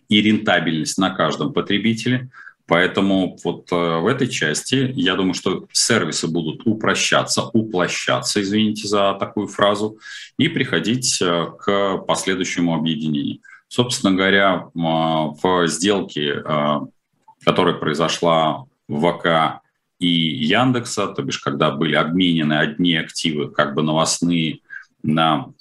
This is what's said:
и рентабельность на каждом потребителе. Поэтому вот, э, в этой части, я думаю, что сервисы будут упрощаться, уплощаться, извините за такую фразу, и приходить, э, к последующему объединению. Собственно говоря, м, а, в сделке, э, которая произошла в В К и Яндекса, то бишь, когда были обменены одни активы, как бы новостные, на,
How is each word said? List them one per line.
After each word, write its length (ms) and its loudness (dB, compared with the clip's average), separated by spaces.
и 120 4
рентабельность 760 0
на 120 2
каждом 420 -2
потребителе. 760 -2
Поэтому 760 2
вот, 280 -4
э, 40 0
в 80 0
этой 220 0
части, 680 -2
я 200 0
думаю, 200 2
что 380 -4
сервисы 540 0
будут 380 -4
упрощаться, 760 0
уплощаться, 880 0
извините 460 0
за 320 2
такую 280 -4
фразу, 500 0
и 100 4
приходить, 720 0
э, 260 0
к 480 0
последующему 680 0
объединению. 640 -2
Собственно 460 0
говоря, 600 2
м, 120 -2
а, 460 0
в 240 4
сделке, 760 -2
э, 340 0
которая 300 2
произошла 920 0
в 120 -4
В 180 2
К 420 0
и 100 0
Яндекса, 1000 0
то 160 -6
бишь, 160 -6
когда 320 0
были 240 -2
обменены 600 2
одни 400 0
активы, 560 -4
как 240 -2
бы 80 0
новостные, 760 0
на, 440 0